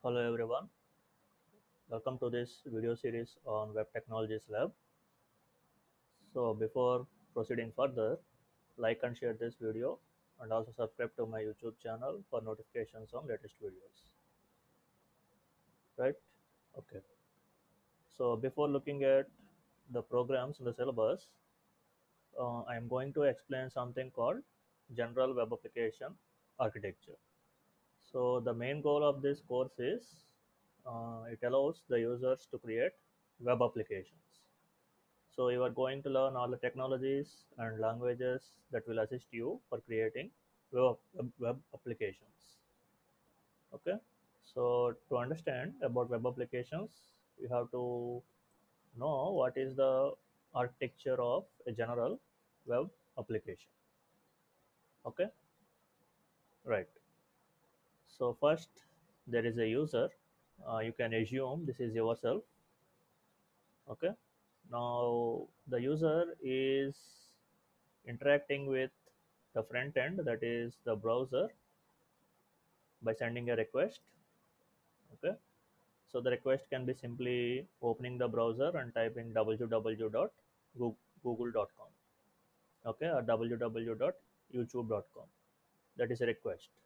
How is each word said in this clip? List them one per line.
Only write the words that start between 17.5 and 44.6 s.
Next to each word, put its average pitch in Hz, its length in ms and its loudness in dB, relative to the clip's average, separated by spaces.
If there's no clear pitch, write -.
So 120 200 2
before 135 320 0
looking 139 340 0
at 135 240 6
the 120 100 -2
programs 127 580 0
in 123 60 -6
the 117 80 -2
syllabus, 123 520 0
uh, 120 200 -2
I 120 160 -8
am 120 100 -6
going 127 280 -2
to 151 80 4
explain 131 480 2
something 127 420 -6
called 131 240 2
General 123 380 2
Web 117 180 2
Application 117 600 -4
Architecture. 101 580 -4
So 123 280 2
the 117 140 0
main 135 280 -2
goal 147 220 4
of 139 160 4
this 143 260 0
course 127 320 0
is, 160 220 0
uh, 117 440 -8
it 113 140 -10
allows 139 440 2
the 123 100 4
users 123 540 2
to 127 40 -8
create 117 360 0
web 120 200 2
applications. - 800 -2
So 127 140 4
you 123 160 2
are 127 60 2
going 131 340 -2
to 143 40 -2
learn 135 280 2
all 123 120 0
the 123 80 -2
technologies 131 720 0
and 113 220 -4
languages 123 600 0
that 113 180 -4
will 113 120 0
assist 123 320 -2
you 131 260 -4
for 113 120 -6
creating 113 500 -2
web, 123 260 4
web, 127 160 -6
web 120 200 -2
applications. - 840 -8
Okay, 185 220 -4
so 123 400 4